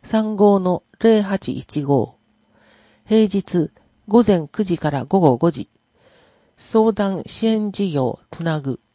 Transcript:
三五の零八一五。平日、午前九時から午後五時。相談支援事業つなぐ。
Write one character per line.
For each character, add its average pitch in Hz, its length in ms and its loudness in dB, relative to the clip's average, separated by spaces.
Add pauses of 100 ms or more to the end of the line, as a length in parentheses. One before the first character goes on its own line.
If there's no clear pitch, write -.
三 214 340 -2
五 202 220 6
の 180 240 -2 (160)
零 220 240 4
八 - 300 -4
一 - 300 -6
五。 135 320 0 (880)
平 220 180 2
日、 185 480 -2 (360)
午 226 200 4
前 170 220 0
九 - 160 -4
時 175 140 -2
か 151 120 -2
ら 131 140 -4
午 190 160 0
後 135 160 6
五 165 140 2
時。 - 180 -12 (880)
相 220 360 0
談 196 340 -4
支 - 200 -4
援 214 260 -2
事 196 180 -4
業 131 280 -2 (120)
つ - 120 -12
な 156 180 -2
ぐ。 135 200 -6 (140)